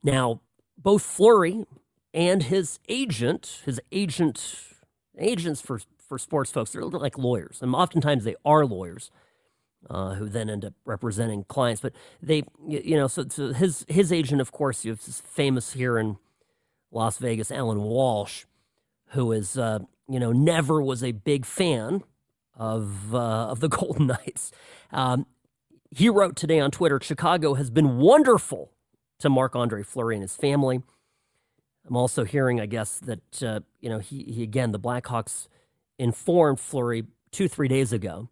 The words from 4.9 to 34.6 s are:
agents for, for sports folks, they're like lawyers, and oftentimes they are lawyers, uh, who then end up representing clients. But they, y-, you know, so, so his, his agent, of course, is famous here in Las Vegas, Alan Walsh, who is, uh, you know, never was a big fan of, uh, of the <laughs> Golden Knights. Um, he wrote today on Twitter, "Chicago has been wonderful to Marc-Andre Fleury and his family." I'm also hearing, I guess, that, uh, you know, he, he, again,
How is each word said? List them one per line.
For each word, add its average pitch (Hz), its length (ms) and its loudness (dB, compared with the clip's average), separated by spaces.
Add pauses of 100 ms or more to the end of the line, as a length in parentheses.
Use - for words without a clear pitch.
agents 170 420 -2
for, 117 220 -8 (160)
for - 200 -14
sports 139 320 -2
folks, 113 220 -4
they're - 120 -8
like 143 340 -6
lawyers, 123 420 -2
and 127 140 -2
oftentimes 147 500 2
they 110 100 -4 (120)
are 151 180 8
lawyers, 92 460 -8 (800)
uh, 95 240 -4
who 104 120 -8
then 107 220 -4
end 104 160 -6
up 98 80 -12 (140)
representing 110 580 -4
clients. 120 380 -2
But - 100 -6 (300)
they, 151 220 0 (140)
y-, 151 240 -6
you 156 140 2
know, 139 120 4
so, 135 200 -4
so 139 240 -4
his, 160 360 0
his 165 220 4
agent, 147 300 2
of 123 120 -4
course, - 340 -4
is 113 400 -8
famous 135 480 -2
here 123 240 0
in 107 180 -2 (720)
Las 113 280 -2
Vegas, 113 320 -4
Alan 113 320 -2
Walsh, 110 640 -2 (640)
who 123 240 -2
is, 110 260 -4
uh, 110 220 -2 (280)
you 131 100 -4
know, 120 140 0
never 156 480 2
was 131 240 -2
a 123 80 -2
big 135 320 -2
fan 160 580 -2 (520)
of, 110 600 -4
uh, 113 340 0
of 123 120 -6
the 156 80 0
<laughs> - 20 0
Golden 147 380 0
Knights. - 440 -6 (400)
Um, 127 340 0 (640)
he 175 200 4
wrote 190 260 4
today 160 240 4
on 139 100 4
Twitter, 143 300 2
"Chicago 156 540 0
has 131 160 -2
been 131 260 4
wonderful 202 760 6 (500)
to 147 100 2
Marc-Andre 123 520 0
Fleury 113 340 -4
and 98 60 -6
his 95 140 -10
family." 139 460 0 (1040)
I'm 123 80 -2
also 123 280 0
hearing, 127 360 0
I 107 60 -4
guess, 107 340 -6
that, - 420 -12
uh, 107 180 -4 (200)
you 120 80 -10
know, 110 120 -4
he, 135 240 -14
he, 117 180 -8
again, 113 300 -2